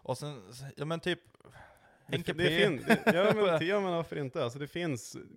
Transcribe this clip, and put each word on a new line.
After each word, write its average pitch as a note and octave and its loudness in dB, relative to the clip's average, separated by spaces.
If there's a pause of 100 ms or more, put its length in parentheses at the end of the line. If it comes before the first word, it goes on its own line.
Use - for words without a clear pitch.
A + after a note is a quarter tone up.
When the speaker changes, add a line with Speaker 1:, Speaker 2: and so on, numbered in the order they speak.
Speaker 1:
Och - -4
sen, D3 -12 (340)
ja, C#3+ -8
men E3 -4
typ F3 -2 (880)
Speaker 2:
Det - -4
Speaker 1:
Henke F3 -4
Speaker 2:
fin-, - -4
det - 0
Speaker 1:
P. D#3+ 2
Speaker 2:
fin-, F3 4 (220)
det, G#3 6
ja, G3+ 4
Speaker 1:
<laughs> - 4
Speaker 2:
men, E3+ 2
ja, G3+ 2
men F#3 -2
varför E3+ -4
inte? C#3+ -4
Alltså, A#2+ -4
det C#3+ -8
finns E3 -6 (180)